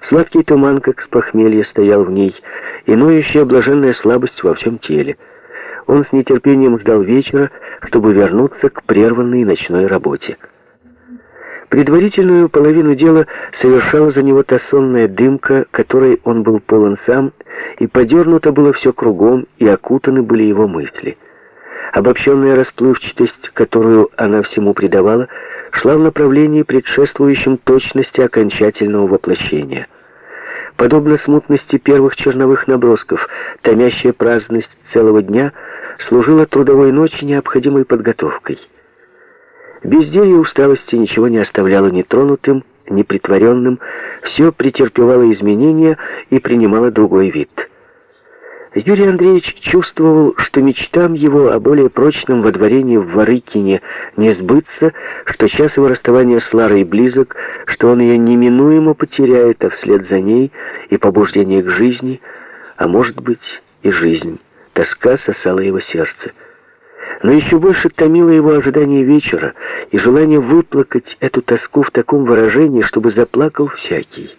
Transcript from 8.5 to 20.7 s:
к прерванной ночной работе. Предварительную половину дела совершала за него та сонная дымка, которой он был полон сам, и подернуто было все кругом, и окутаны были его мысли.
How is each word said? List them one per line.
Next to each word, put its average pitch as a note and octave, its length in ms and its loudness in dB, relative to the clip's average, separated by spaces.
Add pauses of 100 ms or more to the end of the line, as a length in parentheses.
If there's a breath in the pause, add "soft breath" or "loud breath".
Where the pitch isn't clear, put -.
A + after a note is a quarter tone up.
к - 140 -12
прерванной A#2 600 0
ночной F2+ 420 -2
работе. D#2+ 480 -4 (1300 loud breath)
Предварительную F3 800 2
половину D3+ 460 2
дела D#3+ 300 4 (360 loud breath)
совершала C3 500 2
за C3+ 100 0
него C#3 220 2
та - 160 0 (100)
сонная B2+ 380 2
дымка, C3+ 640 0
которой C3 540 0
он A2+ 180 -2
был A2 160 0
полон G#2 460 2
сам, C3+ 260 0 (460 loud breath)
и A#2 100 -4
подернуто D#3 640 2
было C#3+ 220 2
все C3+ 180 0
кругом, A#2 560 0 (120)
и A#2 60 2
окутаны C3 580 0
были A2 200 0
его G#2+ 240 2
мысли. D#2+ 500 -10 (760 loud breath)